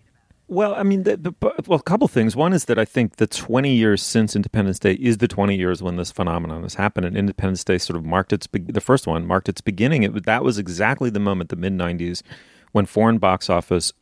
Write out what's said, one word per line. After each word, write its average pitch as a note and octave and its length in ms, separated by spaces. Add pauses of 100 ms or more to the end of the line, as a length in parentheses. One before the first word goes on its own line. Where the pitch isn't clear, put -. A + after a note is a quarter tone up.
(500)
Well, G3+ 240
I G#3+ 80
mean, G3 200
the, - 160
the, D#3+ 160 (320)
well, E3 120
a - 40
couple G#3+ 260
things. A2+ 260
One E3 200
is D#3+ 120
that A2+ 120
I A2 80
think A#2 300
the A2 100
twenty C3 480
years A2 280
since A2 320
Independence G2+ 440
Day F#2+ 160
is A#2 240
the A#2 100
twenty G2 280
years F2+ 260
when F2 140
this F2 140
phenomenon E2+ 520
has - 140
happened, G2+ 280
and F#2 140
Independence F#2+ 460
Day F#2+ 120
sort F2 220
of D#2+ 80
marked F2+ 260
its - 140
be-, G2+ 140
the F2 200
first - 260
one E2+ 200
marked F#2 240
its - 100
beginning. A2 440
It, G2 200
that A2+ 180
was B2+ 140
exactly G#2 540
the G#2 100
moment, F#2+ 300
the - 60
mid-nineties, F2 640 (500)
when G2+ 140
foreign A2 320
box F#2 320
office F2 520